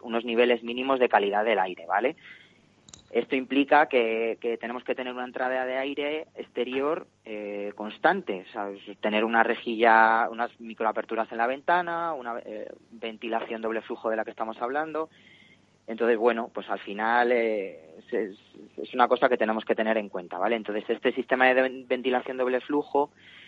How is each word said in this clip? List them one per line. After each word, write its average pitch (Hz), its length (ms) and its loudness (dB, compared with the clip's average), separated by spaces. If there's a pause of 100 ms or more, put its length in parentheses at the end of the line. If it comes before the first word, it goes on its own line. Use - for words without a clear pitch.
unos 117 220 -4
niveles 120 380 4
mínimos 127 380 -2
de 120 80 6
calidad 104 360 2
del 107 160 2
aire, 90 260 -4
¿vale? 107 300 0 (920)
Esto 120 260 -2
implica 139 500 4
que, 113 540 0
que 117 180 -4
tenemos 120 260 -8
que 131 100 -2
tener 127 200 -8
una 123 100 -8
entrada 127 400 -4
de 127 120 -4
aire 143 580 -6
exterior, 131 720 -4 (180)
eh, 104 520 -8
constante, 107 720 -2
o - 40 -20
sea, 101 180 -6
es 98 300 -14
tener 107 240 2
una 113 180 4
rejilla, 113 880 4
unas 117 200 -6 (100)
microaperturas 110 720 -4
en 117 60 -6
la 117 80 2
ventana, 170 640 -2
una, 120 320 -8
eh, 107 240 -10 (220)
ventilación 113 720 -6
doble 113 200 -2
flujo 117 280 -6
de 110 60 0
la 107 80 -2
que 113 80 -12
estamos 110 280 -8
hablando. 151 480 -4 (800)
Entonces, 113 320 2
bueno, 117 340 0
pues 98 160 -10
al 98 120 -4
final, 113 500 0
eh, 98 680 -2
es, - 140 -20
es, 101 240 -2 (400)
es - 160 -10
una 123 140 4
cosa 127 220 4
que 123 100 2
tenemos 110 260 0
que 110 120 0
tener 110 220 2
en 104 100 -4
cuenta, 90 280 -10
¿vale? 107 200 0
Entonces, 104 340 -6
este 117 220 0
sistema 131 340 2
de 127 160 6
ven-, 131 260 -4
ventilación 127 480 0
doble 127 240 0
flujo, 147 500 0 (380)